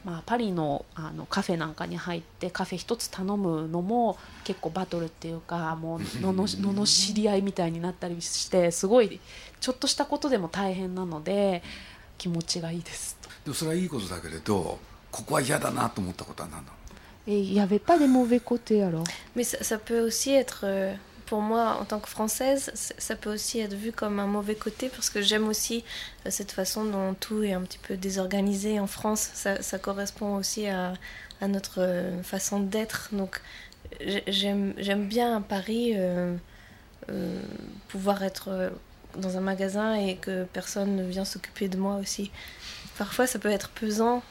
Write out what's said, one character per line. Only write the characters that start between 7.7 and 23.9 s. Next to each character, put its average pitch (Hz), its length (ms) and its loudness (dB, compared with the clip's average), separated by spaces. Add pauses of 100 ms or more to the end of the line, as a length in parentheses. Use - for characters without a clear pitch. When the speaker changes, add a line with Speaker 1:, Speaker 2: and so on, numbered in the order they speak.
Speaker 1:
に 165 80 -4
な 175 120 -2
っ - 20 -6
た 180 160 -6
り 170 120 -6
し - 280 -4
て、 175 220 6
す 190 160 0
ご 240 140 10
い 196 200 2 (380)
ち - 100 -2
ょ - 20 0
っ 254 40 0
と - 120 -2
し - 80 2
た 285 100 2
こ 285 120 0
と 294 120 0
で 262 80 6
も 165 120 0
大 190 240 0
変 185 220 -2
な 185 100 -2
の 156 180 -4
で、 190 400 4 (540)
気 - 120 -4
持 170 140 2
ち - 180 -2
が 165 100 -4
い 170 80 -2
い - 20 -8
で - 100 -12
す。 - 260 -8 (260)
Speaker 2:
で 151 80 -6
も 123 40 -4
そ 165 100 -2
れ 156 60 0
は 165 60 2
い 185 80 2
い 170 40 -2
こ 135 100 -2
と 95 80 -6
だ 87 140 -6
け 82 80 -10
れ 80 100 -8
ど、 87 400 2 (320)
こ - 120 -8
こ 143 120 0
は 147 60 6
嫌 143 180 4
だ 135 120 0
な 120 180 2
と 110 120 -4
思 90 100 -2
っ - 20 -6
た - 120 -10
こ - 80 -12
と - 100 -8
は 76 60 -8
何 - 160 -12
な - 60 -16
の？ - 40 -18 (520)
Speaker 1:
Et 208 120 4
il 190 140 2
y 202 60 8
avait 202 200 6
pas 339 180 6
des 294 100 8
mauvais 247 320 8
côtés, 220 440 4
alors ? 165 200 2 (320)
Speaker 3:
Mais 240 80 0
ça, - 200 -2
ça 220 140 0
peut 233 220 0
aussi 233 320 2
être, 262 320 4
euh, 196 300 2 (320)
pour 214 160 0
moi, 220 400 2
en 208 40 -4
tant 214 140 -2
que - 80 -12
Française, 262 680 0
c-, - 240 -6
ça - 160 -4
peut 214 180 -4
aussi 214 260 -2
être 208 140 -2
vu 214 180 -4